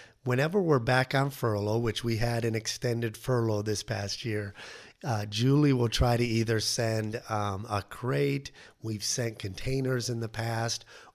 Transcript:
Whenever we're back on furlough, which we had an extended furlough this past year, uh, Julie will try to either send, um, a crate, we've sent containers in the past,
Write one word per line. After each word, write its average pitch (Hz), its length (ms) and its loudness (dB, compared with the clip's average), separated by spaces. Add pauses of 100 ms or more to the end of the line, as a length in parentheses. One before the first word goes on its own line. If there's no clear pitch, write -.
(240)
Whenever 151 380 2
we're 156 160 4
back 127 360 2
on 139 140 4
furlough, 107 500 0
which 117 240 -2
we 117 140 0
had 117 300 0
an 113 80 0
extended 117 640 -4
furlough 113 420 0
this 107 220 -2
past 101 420 -6
year, 104 300 -4 (500)
uh, 107 220 -2
Julie 135 480 6
will 120 160 2
try 123 260 4
to 120 80 2
either 113 360 2
send, 110 680 -2
um, 104 400 -2
a 101 140 -2
crate, 139 680 -2 (320)
we've 110 220 -6
sent 117 340 -2
containers 127 680 -2
in 117 120 -2
the 113 100 -6
past, 117 560 -4 (280)